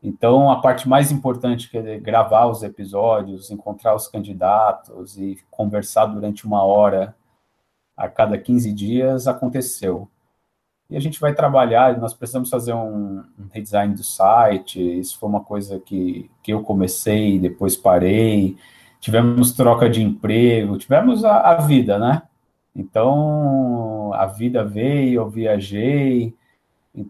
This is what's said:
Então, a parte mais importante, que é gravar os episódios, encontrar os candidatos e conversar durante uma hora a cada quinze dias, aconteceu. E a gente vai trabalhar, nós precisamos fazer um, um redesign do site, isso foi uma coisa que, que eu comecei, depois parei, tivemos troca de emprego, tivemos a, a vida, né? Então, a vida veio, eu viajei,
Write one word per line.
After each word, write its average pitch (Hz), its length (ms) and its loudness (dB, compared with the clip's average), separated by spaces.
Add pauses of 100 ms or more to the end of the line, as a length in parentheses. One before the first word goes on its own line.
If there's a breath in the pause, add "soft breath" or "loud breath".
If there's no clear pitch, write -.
Então, 123 500 4
a 123 80 0
parte 127 280 0
mais 139 220 4
importante, 123 580 -4
que - 80 -12
é 110 220 -10
gravar 110 480 2
os 110 160 -4
episódios, 101 880 -4
encontrar 104 420 -4
os 107 140 -2
candidatos 98 1120 -4
e 98 320 -10
conversar 107 560 -2
durante 104 400 -8
uma 104 160 0
hora 98 540 2 (800)
a 98 100 -8
cada 107 320 -2
quinze 120 340 0
dias, 123 540 -2
aconteceu. 123 840 -6 (800)
E 151 80 -10
a 143 40 -6
gente 151 180 -8
vai 147 160 0
trabalhar, 127 640 4
nós 113 160 -6
precisamos 123 360 -8
fazer 120 220 -4
um, 104 520 -8 (120)
um 98 140 -18
redesign 104 440 -2
do 101 100 -14
site, 101 760 2 (200)
isso - 180 -12
foi 107 100 -8
uma 104 140 -2
coisa 98 380 -10
que, 92 500 -8 (100)
que - 120 -6
eu 107 100 -2
comecei, 101 760 0
depois 92 340 -2
parei, 98 840 2 (440 soft breath)
tivemos 120 520 2
troca 117 380 4
de 110 120 0
emprego, 107 760 2
tivemos 214 460 2
a, 208 160 4
a 170 220 6
vida, 123 360 4
né? 127 240 0 (540)
Então, 123 1400 0
a 98 140 0
vida 113 360 -4
veio, 123 600 0
eu 110 60 -6
viajei, 113 1080 -2 (720)